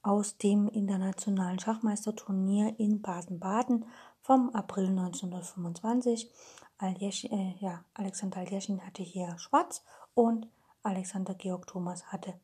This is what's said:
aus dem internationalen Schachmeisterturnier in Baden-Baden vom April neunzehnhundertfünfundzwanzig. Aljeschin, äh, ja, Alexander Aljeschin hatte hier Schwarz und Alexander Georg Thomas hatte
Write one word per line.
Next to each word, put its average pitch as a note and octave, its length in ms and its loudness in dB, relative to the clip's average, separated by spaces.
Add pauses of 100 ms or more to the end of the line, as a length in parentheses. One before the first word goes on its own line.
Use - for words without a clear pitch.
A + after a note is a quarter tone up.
aus G3+ 380 0
dem G#3 280 6
internationalen F#3+ 920 0
Schachmeisterturnier G#3 1200 0
in G#3 220 2
Baden-Baden F#3+ 840 0 (380)
vom C4 320 6
April F#3+ 380 0
neunzehnhundertfünfundzwanzig. F#3 1400 -2 (480)
Aljeschin, F#3+ 540 -4
äh, F#3+ 260 -2
ja, F3 340 -6
Alexander F#3+ 460 -6
Aljeschin F#3+ 420 -4
hatte - 220 -12
hier F3 340 -6
Schwarz - 480 0 (300)
und A3+ 340 4 (340)
Alexander F#3+ 520 -4
Georg F#3 320 -6
Thomas F3+ 440 -8
hatte F3+ 220 -10 (120)